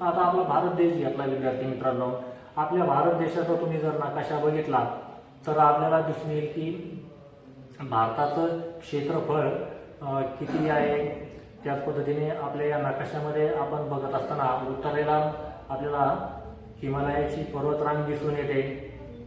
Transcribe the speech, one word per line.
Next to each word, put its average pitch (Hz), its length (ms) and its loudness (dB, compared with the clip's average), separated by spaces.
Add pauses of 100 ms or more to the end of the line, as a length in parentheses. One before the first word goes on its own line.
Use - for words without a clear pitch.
आता 233 200 2
आपला 370 200 6
भारत 180 340 2
देश 170 180 6
घेतला 135 320 0
विद्यार्थी 131 400 0
मित्रांनो, 127 460 0 (440)
आपल्या 160 300 2
भारत 151 280 4
देशाचा 165 400 0
तुम्ही 160 240 0
जर 156 160 0
नकाशा 151 460 -2
बघितला 147 560 2 (520)
तर 151 100 2
आपल्याला 156 440 6
दिसून 156 300 -2
येईल 151 140 0
की 165 560 -6 (880)
भारताचं 147 720 2
क्षेत्रफळ, 147 880 0 (520)
अ, 135 200 -2
किती 151 480 -2
आहे. 147 560 2 (380)
त्याच 143 220 -2
पद्धतीने 147 440 0
आपल्या 147 380 -2
या 147 100 2
नकाशामध्ये 147 760 0
आपण 147 360 -2
बघत 143 240 -2
असताना 131 560 0
उत्तरेला 151 640 2 (380)
आपल्याला 139 600 0 (540)
हिमालयाची 147 600 0
पर्वतरांग 147 640 0
दिसून 147 300 -2
येते 135 560 -2 (360)